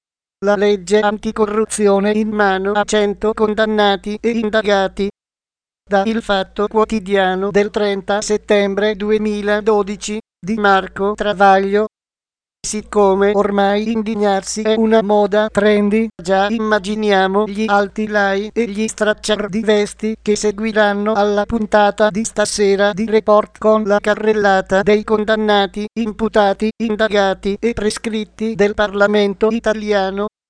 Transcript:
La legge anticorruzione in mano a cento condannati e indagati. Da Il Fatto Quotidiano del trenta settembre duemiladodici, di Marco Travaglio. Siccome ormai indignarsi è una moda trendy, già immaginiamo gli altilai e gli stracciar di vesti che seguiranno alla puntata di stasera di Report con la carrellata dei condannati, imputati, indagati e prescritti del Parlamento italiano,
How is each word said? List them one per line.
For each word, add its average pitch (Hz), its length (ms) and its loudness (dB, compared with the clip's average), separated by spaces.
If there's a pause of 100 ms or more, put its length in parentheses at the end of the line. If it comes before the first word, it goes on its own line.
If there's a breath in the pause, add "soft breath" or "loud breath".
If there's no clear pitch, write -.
(440)
La 202 120 2
legge 202 440 2
anticorruzione 208 1120 0
in 214 180 0
mano 196 420 0
a 208 120 0
cento 208 500 -2
condannati 208 880 0
e 220 100 -2
indagati. 202 800 0 (800)
Da 196 180 2
Il 220 160 -2
Fatto 202 460 -2
Quotidiano 202 840 -2
del 202 180 2
trenta 202 520 -2
settembre 208 760 0
duemiladodici, 208 1200 -2 (200)
di 196 160 -6
Marco 196 580 0
Travaglio. 196 760 2 (720)
Siccome 202 720 2
ormai 202 560 0
indignarsi 208 760 -2
è 220 120 0
una 220 260 4
moda 208 480 2
trendy, 208 600 2 (120)
già 190 280 0
immaginiamo 208 960 0
gli 202 180 -4
altilai 208 880 -2
e 226 140 -2
gli 202 180 -4
stracciar 208 600 -2
di 196 140 -4
vesti 214 600 -2
che 208 140 0
seguiranno 208 760 -2
alla 208 320 0
puntata 208 640 0
di 208 160 -4
stasera 202 680 0
di 202 140 -4
Report 214 540 0
con 220 240 2
la 202 160 2
carrellata 202 800 2
dei 208 240 2
condannati, 208 840 0 (140)
imputati, 214 680 0 (140)
indagati 202 720 0
e 233 140 -2
prescritti 214 840 -6
del 208 180 2
Parlamento 208 800 0
italiano, 208 760 -2 (220)